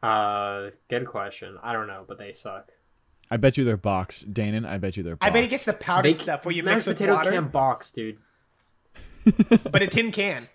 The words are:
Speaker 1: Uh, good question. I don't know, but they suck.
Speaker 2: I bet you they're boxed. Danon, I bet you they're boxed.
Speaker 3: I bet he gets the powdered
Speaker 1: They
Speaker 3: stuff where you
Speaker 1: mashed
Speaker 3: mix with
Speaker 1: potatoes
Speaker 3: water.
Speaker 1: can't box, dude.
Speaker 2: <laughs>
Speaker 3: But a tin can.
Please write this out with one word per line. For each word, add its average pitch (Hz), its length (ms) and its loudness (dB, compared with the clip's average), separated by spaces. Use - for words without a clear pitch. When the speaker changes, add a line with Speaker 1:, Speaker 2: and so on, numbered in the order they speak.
Speaker 1:
Uh, 101 680 0
good 123 200 -2
question. 98 520 -10
I 117 120 -8
don't 110 160 -4
know, 95 180 -14
but 98 120 -14
they 101 140 -14
suck. - 380 -14
Speaker 2:
I 117 40 0
bet 127 200 4
you 139 80 2
they're 113 120 2
boxed. 98 560 -4
Danon, 107 320 -2
I 95 140 -6
bet 92 180 -4
you 101 60 -6
they're 82 140 -6
boxed. 196 120 2
Speaker 3:
I 202 40 0
bet 233 100 4
he 247 60 -2
gets 262 160 -4
the 214 80 0
powdered 180 380 0
Speaker 1:
They 165 40 6
Speaker 3:
stuff 151 320 -4
where 170 80 -2
you 165 80 -2
Speaker 1:
mashed 190 120 2
Speaker 3:
mix 220 120 0
with 185 120 -2
Speaker 1:
potatoes 202 180 4
Speaker 3:
water. 175 160 2
Speaker 1:
can't 165 180 0
box, 135 400 0
dude. 110 260 -8
Speaker 2:
<laughs> - 480 6
Speaker 3:
But 196 100 4
a 196 60 0
tin 220 240 0
can. 185 320 -4